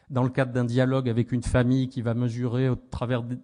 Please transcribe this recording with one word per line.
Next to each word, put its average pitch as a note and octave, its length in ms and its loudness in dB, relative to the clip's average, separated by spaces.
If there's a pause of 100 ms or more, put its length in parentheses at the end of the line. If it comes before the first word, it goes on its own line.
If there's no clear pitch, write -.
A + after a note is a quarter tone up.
(100)
dans B2+ 120 0
le B2+ 60 2
cadre B2+ 240 -2
d'un B2 120 0
dialogue B2+ 440 2
avec A#2 240 0
une A#2+ 100 0
famille B2+ 460 2
qui B2+ 140 -6
va A2+ 120 0
mesurer B2 540 0
au B2 80 0
travers A#2+ 480 -4
d-, A#2+ 200 -6